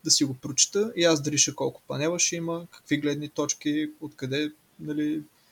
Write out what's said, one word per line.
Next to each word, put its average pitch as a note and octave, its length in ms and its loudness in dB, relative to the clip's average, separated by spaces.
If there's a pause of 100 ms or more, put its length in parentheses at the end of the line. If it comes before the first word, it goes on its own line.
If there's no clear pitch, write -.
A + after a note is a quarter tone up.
да D#3 60 2
си - 140 6
го C3 100 0
прочета, G3+ 640 0
и E3+ 80 4
аз D#3+ 180 6
да D3+ 100 -4
реша D3 220 2
колко C3+ 340 -4
панела D3+ 300 0
ще - 180 0
има, E3+ 340 -4
какви - 260 -2
гледни D3 320 -2
точки, D3+ 600 -2 (100)
откъде, D3 520 -4 (280)
нали, D3+ 420 -2 (300)